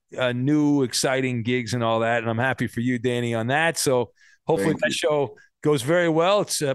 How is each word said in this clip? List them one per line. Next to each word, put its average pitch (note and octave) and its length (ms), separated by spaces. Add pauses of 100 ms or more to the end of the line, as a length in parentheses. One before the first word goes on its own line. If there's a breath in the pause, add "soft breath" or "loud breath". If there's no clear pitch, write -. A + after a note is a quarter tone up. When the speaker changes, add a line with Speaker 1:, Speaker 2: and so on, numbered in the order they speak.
(180)
Speaker 1:
uh, B2+ 140
new C#3+ 500
exciting C3 640
gigs B2 300
and A#2+ 100
all A2+ 160
that. A#2 220
And A2+ 60
I'm A2+ 100
happy B2+ 280
for A#2 140
you, B2 180
Danny, A#2+ 360
on A2+ 140
that. D#3+ 300
So B2 320 (360 soft breath)
hopefully D#3+ 260
Speaker 2:
Thank - 80
Speaker 1:
that D3+ 80
Speaker 2:
you. - 60
Speaker 1:
show D3+ 420 (260 soft breath)
goes D3 200
very E3+ 260
well. E3+ 320
It's, - 220
uh, C3+ 120